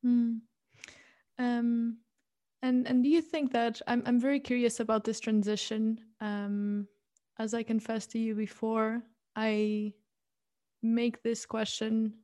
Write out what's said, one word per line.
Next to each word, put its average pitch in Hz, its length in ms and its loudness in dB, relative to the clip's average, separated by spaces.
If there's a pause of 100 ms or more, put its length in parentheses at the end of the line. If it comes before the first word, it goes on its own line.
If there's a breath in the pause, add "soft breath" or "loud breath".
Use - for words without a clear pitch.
Mm. 233 360 2 (960 loud breath)
Um, 233 580 0 (640)
and, 254 260 2
and 254 160 4
do 277 60 4
you 320 120 6
think 302 320 -2
that, 233 340 0
I'm, 240 180 0
I'm 247 140 4
very 277 200 2
curious 247 400 0
about 220 240 0
this 220 160 -4
transition. 220 800 0 (220)
Um, 202 640 -4 (520)
as 226 160 -2
I 226 80 -2
confessed 220 480 -2
to 226 80 -2
you 220 160 0
before, 220 680 -2 (340)
I 214 580 0 (920)
make 233 400 2
this 226 220 -2
question 220 680 -2 (100)